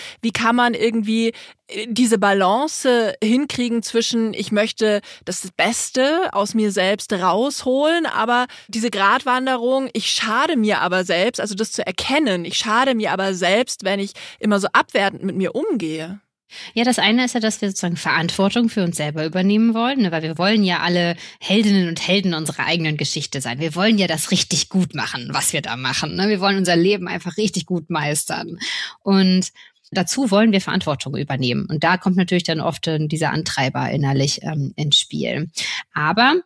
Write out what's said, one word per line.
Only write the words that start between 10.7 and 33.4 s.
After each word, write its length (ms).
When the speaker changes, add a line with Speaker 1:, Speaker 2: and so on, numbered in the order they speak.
Speaker 1:
aber 240
selbst, 360
also 140
das 160
zu 160
erkennen, 580
ich 140
schade 380
mir 160
aber 200
selbst, 520
wenn 160
ich 140
immer 180
so 140
abwertend 500
mit 140
mir 180
umgehe? 680
Speaker 2:
Ja, 100
das 140
eine 260
ist 100
ja, 60
dass 200
wir 80
sozusagen 280
Verantwortung 720
für 160
uns 120
selber 300
übernehmen 480
wollen, 280
ne, 100
weil 100
wir 160
wollen 240
ja 160
alle 380
Heldinnen 480
und 180
Helden 280
unserer 320
eigenen 300
Geschichte 440
sein. 180
Wir 160
wollen 240
ja 80
das 240
richtig 380
gut 260
machen, 380
was 200
wir 100
da 140
machen, 380
ne? 140
Wir 120
wollen 180
unser 180
Leben 320
einfach 280
richtig 300
gut 240
meistern. 680
Und 500
dazu 400
wollen 180
wir 100
Verantwortung 560
übernehmen. 540
Und 140
da 120
kommt 200
natürlich 260
dann 180
oft, 280
äh, 180
dieser 240
Antreiber 580